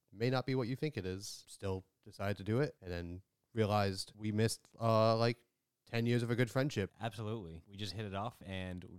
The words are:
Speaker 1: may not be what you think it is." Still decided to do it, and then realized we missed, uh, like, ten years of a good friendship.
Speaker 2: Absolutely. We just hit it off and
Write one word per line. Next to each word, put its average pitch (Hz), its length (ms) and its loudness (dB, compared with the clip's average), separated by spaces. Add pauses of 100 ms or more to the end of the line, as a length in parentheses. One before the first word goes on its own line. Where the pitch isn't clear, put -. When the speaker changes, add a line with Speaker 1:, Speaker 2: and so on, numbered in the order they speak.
(120)
Speaker 1:
may 113 160 0
not 127 160 2
be 135 100 0
what 127 140 0
you 127 80 -2
think 151 220 -4
it 92 80 -4
is." 95 420 -6
Still 95 380 -4 (180)
decided 101 320 -4
to 98 80 -10
do 110 160 2
it, 147 220 -2
and 90 100 -8
then 87 300 -6 (320)
realized 101 600 2
we 107 180 -4
missed, 110 360 2 (100)
uh, 113 380 6
like, 117 220 2 (480)
ten 117 180 0
years 117 180 4
of 117 80 -2
a 120 60 2
good 123 140 2
friendship. 131 500 0
Speaker 2:
Absolutely. 107 640 -6
We 101 120 -16
just 98 160 -6
hit 107 100 -6
it 98 100 -6
off 101 280 -6
and 92 420 -6 (140)